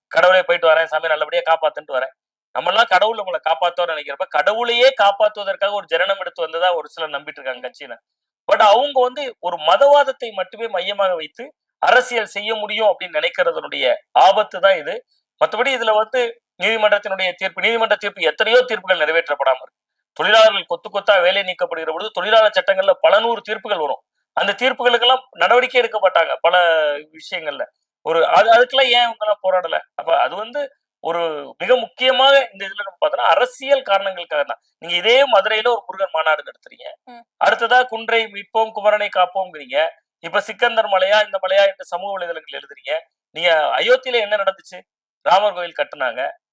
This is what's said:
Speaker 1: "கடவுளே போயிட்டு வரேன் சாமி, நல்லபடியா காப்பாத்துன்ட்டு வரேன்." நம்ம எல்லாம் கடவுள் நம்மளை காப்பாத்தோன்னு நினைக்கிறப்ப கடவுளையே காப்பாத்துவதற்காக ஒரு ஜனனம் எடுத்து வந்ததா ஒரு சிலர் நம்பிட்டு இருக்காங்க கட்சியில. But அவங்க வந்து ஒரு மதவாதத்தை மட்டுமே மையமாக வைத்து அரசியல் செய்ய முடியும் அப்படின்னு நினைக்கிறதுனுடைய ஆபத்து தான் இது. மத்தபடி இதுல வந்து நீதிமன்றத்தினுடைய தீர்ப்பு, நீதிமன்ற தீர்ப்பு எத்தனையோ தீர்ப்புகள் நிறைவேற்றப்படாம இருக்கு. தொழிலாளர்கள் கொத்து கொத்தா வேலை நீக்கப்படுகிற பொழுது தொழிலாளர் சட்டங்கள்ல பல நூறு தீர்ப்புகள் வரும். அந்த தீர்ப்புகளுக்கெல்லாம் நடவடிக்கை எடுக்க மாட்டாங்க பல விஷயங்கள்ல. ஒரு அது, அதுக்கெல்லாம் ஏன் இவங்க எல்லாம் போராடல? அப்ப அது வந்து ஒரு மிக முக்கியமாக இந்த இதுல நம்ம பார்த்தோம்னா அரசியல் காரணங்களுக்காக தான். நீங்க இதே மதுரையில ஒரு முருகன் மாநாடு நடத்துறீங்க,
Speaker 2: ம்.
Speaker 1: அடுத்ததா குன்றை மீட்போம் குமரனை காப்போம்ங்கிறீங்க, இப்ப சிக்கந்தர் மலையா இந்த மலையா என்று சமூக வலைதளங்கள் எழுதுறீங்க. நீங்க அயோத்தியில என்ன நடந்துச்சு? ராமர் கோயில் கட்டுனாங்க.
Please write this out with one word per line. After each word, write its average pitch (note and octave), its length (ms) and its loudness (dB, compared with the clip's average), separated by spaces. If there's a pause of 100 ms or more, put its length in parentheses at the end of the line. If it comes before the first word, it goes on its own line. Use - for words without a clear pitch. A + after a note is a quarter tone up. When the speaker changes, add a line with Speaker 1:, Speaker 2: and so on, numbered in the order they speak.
(120)
Speaker 1:
"கடவுளே F3+ 300 4
போயிட்டு E3+ 260 0
வரேன் D#3+ 160 4
சாமி, D#3 240 -4
நல்லபடியா D#3 340 -2
காப்பாத்துன்ட்டு D3+ 540 -2
வரேன்." B2+ 160 -4 (420)
நம்ம E3 160 -2
எல்லாம் A3 180 2
கடவுள் G#3+ 300 2
நம்மளை F#3 260 -8
காப்பாத்தோன்னு E3+ 480 -2
நினைக்கிறப்ப D3 360 -8
கடவுளையே A#3 600 2 (140)
காப்பாத்துவதற்காக G3+ 720 0
ஒரு G3+ 140 -6
ஜனனம் F#3+ 340 -2
எடுத்து F3 220 -8
வந்ததா E3+ 320 -2
ஒரு D3+ 140 -6
சிலர் D#3+ 220 -10
நம்பிட்டு D3 280 -10
இருக்காங்க B2+ 240 -10
கட்சியில. B2+ 320 -14 (540)
But G#3+ 140 2
அவங்க B3+ 380 4
வந்து B3+ 400 -4
ஒரு F3 160 -8
மதவாதத்தை B3+ 760 2
மட்டுமே G3+ 360 -10
மையமாக F#3+ 460 -2
வைத்து D#3+ 300 -10 (340)
அரசியல் A3+ 580 0
செய்ய G#3 180 -6
முடியும் G#3 320 -4
அப்படின்னு F3 320 -2
நினைக்கிறதுனுடைய D3+ 760 -2 (160)
ஆபத்து F#3+ 500 4
தான் F#3+ 160 4
இது. D#3 180 -8 (460)
மத்தபடி G#3+ 340 -2
இதுல A3+ 200 0
வந்து A#3 480 -2 (200)
நீதிமன்றத்தினுடைய G3+ 680 0
தீர்ப்பு, F#3 300 -8
நீதிமன்ற A3 340 0
தீர்ப்பு G3 260 -8
எத்தனையோ A3 400 2
தீர்ப்புகள் F#3 420 -2
நிறைவேற்றப்படாம D3 580 0
இருக்கு. - 180 -20 (360)
தொழிலாளர்கள் G#3 500 4
கொத்து F3 240 -8
கொத்தா G3 300 2
வேலை F#3+ 220 2
நீக்கப்படுகிற E3+ 480 -6
பொழுது F#3 200 -8
தொழிலாளர் G#3+ 500 2
சட்டங்கள்ல F#3+ 300 0 (100)
பல F#3 200 4
நூறு A3+ 200 -2
தீர்ப்புகள் G#3 380 -6
வரும். C#3+ 240 -4 (300)
அந்த G3 200 -2
தீர்ப்புகளுக்கெல்லாம் A#3+ 800 -2
நடவடிக்கை B3 500 0
எடுக்க A3 200 -4
மாட்டாங்க E3 400 0
பல E3+ 160 0 (560)
விஷயங்கள்ல. D#3 520 -10 (420)
ஒரு E3 200 2
அது, G3+ 240 4
அதுக்கெல்லாம் B3 400 4
ஏன் A#3+ 160 2
இவங்க A3+ 180 -8
எல்லாம் G#3+ 180 -2
போராடல? F3 360 -2 (160)
அப்ப - 240 -2
அது C3+ 180 -2
வந்து A#3 240 -8 (440)
ஒரு E3+ 180 -4 (360)
மிக G#3+ 180 2
முக்கியமாக C4 760 2
இந்த G3 140 -14
இதுல G3 180 -12
நம்ம G3 140 -16
பார்த்தோம்னா - 300 0
அரசியல் C4 540 0
காரணங்களுக்காக F#3 600 -2
தான். - 180 -8 (180)
நீங்க F3 180 -8
இதே G#3+ 260 2
மதுரையில G#3+ 460 0
ஒரு A3+ 180 -2
முருகன் G3 260 -6
மாநாடு D#3 300 -2
நடத்துறீங்க, - 440 -20 (180)
Speaker 2:
ம். A#3+ 180 -20 (220)
Speaker 1:
அடுத்ததா A3+ 400 2
குன்றை A3+ 420 -4
மீட்போம் G#3+ 480 -4
குமரனை G#3 420 0
காப்போம்ங்கிறீங்க, E3 680 -2 (320)
இப்ப E3+ 220 -4
சிக்கந்தர் A3 480 -2
மலையா G3 360 2
இந்த G3+ 180 -6
மலையா F#3+ 240 2
என்று F#3+ 180 -6
சமூக F#3+ 280 -8
வலைதளங்கள் E3+ 480 -10
எழுதுறீங்க. C#3+ 320 -12 (380)
நீங்க E3+ 200 -2 (260)
அயோத்தியில A#3+ 440 0
என்ன G#3 160 -2
நடந்துச்சு? F#3+ 440 -6 (420)
ராமர் G3 300 4
கோயில் F3 260 -8
கட்டுனாங்க. C3+ 520 -4 (220)